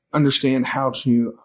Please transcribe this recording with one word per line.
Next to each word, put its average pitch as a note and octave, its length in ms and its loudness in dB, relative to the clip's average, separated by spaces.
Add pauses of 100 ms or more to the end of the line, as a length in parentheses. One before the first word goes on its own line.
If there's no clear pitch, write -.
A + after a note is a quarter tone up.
(140)
understand C3+ 520 2
how C3+ 260 -2
to A#2+ 540 0